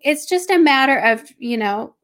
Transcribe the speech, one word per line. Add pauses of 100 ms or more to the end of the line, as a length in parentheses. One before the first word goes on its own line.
it's
just
a
matter
of, (160)
you
know